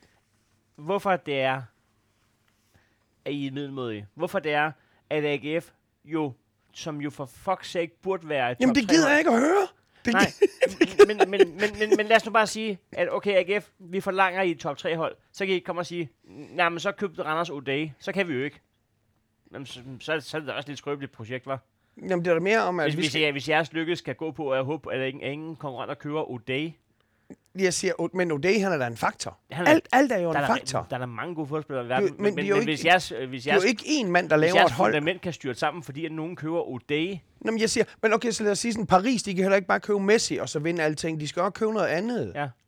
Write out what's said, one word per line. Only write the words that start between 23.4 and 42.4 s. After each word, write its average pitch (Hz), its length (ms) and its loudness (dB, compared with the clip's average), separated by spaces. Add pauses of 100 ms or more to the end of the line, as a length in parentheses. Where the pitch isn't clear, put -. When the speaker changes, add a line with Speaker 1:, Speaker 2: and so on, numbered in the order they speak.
Speaker 1:
jeres 156 240 0
lykke 165 240 -2
skal 139 180 -8
gå 160 180 -8
på, 143 180 -4
at 131 60 2
jeg 135 80 0
håber, 147 260 -6
at 131 180 -2
ingen, 135 160 -8
at 131 80 -4
ingen 156 240 -10
konkurrenter 127 380 -8
køber 151 300 -6
O'Day. 131 460 -4 (880)
Speaker 2:
Jeg 185 160 2
siger, 185 180 -2 (100)
O-, 170 140 -2
men 180 160 0
O'Day, 180 300 2
han 190 100 0
er 156 60 0
da 127 80 0
en 117 100 -6
faktor. - 420 -4 (120)
Speaker 1:
Han 170 160 -2
er 190 40 8
Speaker 2:
Alt, - 220 4
alt 254 200 6
er 214 60 0
jo 175 40 0
Speaker 1:
der 170 80 0
Speaker 2:
en 156 60 0
Speaker 1:
er 147 40 0
der, 139 60 2
Speaker 2:
faktor. 139 440 -2
Speaker 1:
der 131 60 -4
er 123 40 -6
der 127 60 -6
mange 123 280 -8
gode 151 120 -6
fodboldspillere 139 400 -6
i - 20 -6
verden, 131 180 2
Speaker 2:
Det 180 60 -2
er - 40 -16
jo, - 60 -8
men 208 120 2
Speaker 1:
men, - 20 -10
Speaker 2:
det 147 40 -2
er 147 40 -2
Speaker 1:
men, 196 40 0
Speaker 2:
jo 196 60 4
Speaker 1:
men 196 60 4
Speaker 2:
ikke, 226 100 0
Speaker 1:
hvis 147 140 -2
jeres, 175 280 4
øh, 127 160 -6
hvis 127 160 -10
Speaker 2:
det 143 60 0
er 147 40 4
jo - 60 6
Speaker 1:
jeres 196 100 4
Speaker 2:
ikke 220 140 -4
én 277 220 0
mand, 175 240 2
der 156 60 6
Speaker 1:
hvis 156 100 6
Speaker 2:
laver 180 120 4
Speaker 1:
jeres 170 120 8
Speaker 2:
et 117 60 -4
hold. 151 160 4
Speaker 1:
fundament 156 280 0
kan 175 120 -6
styrte 127 260 -8
sammen, 160 240 -2
fordi 143 240 -12
at 151 60 -8
nogen 160 240 -8
køber 160 260 -4
O'Day. 151 540 -4 (240)
Speaker 2:
Nå, 220 120 -4
men 226 80 -2
jeg 220 100 2
siger, 226 140 2 (180)
men 220 100 2
okay, 226 180 2
så 214 140 -4
lad 208 80 2
os 190 60 -2
sige 233 140 -2
sådan, 202 140 -4
Paris, 196 360 4
de 202 120 -6
kan 185 100 0
heller 196 120 6
ikke 196 120 0
bare 196 120 2
købe 208 200 0
Messi 196 360 2
og 110 120 -2
så - 100 -4
vinde 165 240 -2
alting. 156 380 -2
De 147 80 -6
skal 175 140 -2
også 196 100 0
købe 220 200 -2
noget 202 140 0
andet. 170 480 -2
Speaker 1:
Ja. 147 140 -4 (200)